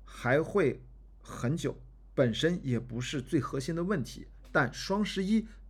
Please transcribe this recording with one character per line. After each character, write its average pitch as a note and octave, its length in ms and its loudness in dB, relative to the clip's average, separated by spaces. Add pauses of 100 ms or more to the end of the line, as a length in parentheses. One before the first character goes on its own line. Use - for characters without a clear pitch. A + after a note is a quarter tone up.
还 C3 360 2
会 D#3+ 400 2 (400)
很 - 360 -2
久， D3+ 200 -4 (380)
本 B2 180 6
身 E3+ 300 2
也 B2 160 0
不 A#2+ 220 -6
是 B2+ 200 -4
最 C3+ 200 0
核 - 180 -2
心 D#3+ 160 -4
的 E3 80 -2
问 F#3 220 0
题， - 240 -14 (240)
但 D#3+ 200 2
双 G#3 320 -2
十 F#3+ 200 -2
一 A3 240 2 (220)